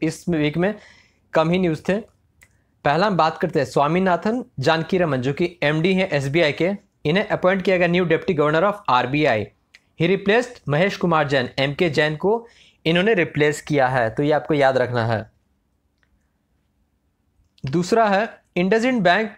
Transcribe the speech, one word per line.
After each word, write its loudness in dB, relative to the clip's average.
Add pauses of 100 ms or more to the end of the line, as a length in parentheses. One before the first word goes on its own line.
इस -4
वीक 0
में 0 (580)
कम 2
ही 2
न्यूज़ -2
थे। 0 (840)
पहला 2
हम 0
बात 2
करते -2
हैं 0
स्वामीनाथन 0 (160)
जानकीरमन, 0
जो -2
कि -4
एमडी 0
हैं 0
एसबीआई 0
के। -2 (320)
इन्हें 0
अपॉइंट 0
किया 2
गया 2
न्यू 2
डिप्टी 0
गवर्नर 2
of 0 (140)
आरबीआई। 0 (560)
He 2
replaced 0
महेश 0
कुमार 0
जैन, 0 (100)
एमके 0
जैन 0
को -2 (400)
इन्होंने 2
रिप्लेस 0
किया 0
है, 0
तो -4
ये 0
आपको -2
याद 2
रखना -2
है। -4 (2250)
दूसरा 0
है, -2 (180)
IndusInd 0
Bank 2